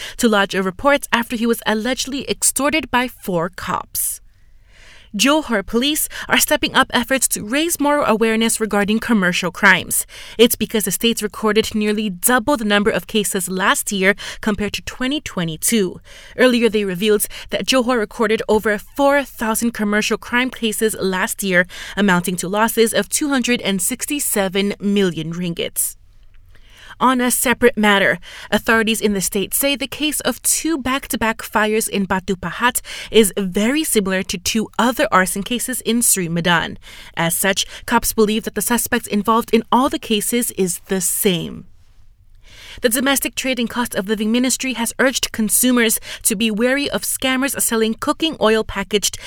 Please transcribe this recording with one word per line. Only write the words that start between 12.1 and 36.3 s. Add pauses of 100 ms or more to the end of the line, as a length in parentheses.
double
the
number
of
cases
last
year (280)
compared
to
twenty
twenty-two. (340)
Earlier,
they
revealed (200)
that
Johor
recorded
over
four
thousand
commercial
crime
cases
last
year, (300)
amounting
to
losses
of
two
hundred
and
sixty-seven
million
ringgit. (1000)
On
a
separate
matter, (320)
authorities
in
the
state
say
the
case
of
two
back-to-back
fires
in
Batu
Pahat (300)
is
very
similar
to
two
other
arson
cases
in
Sri
Medan. (360)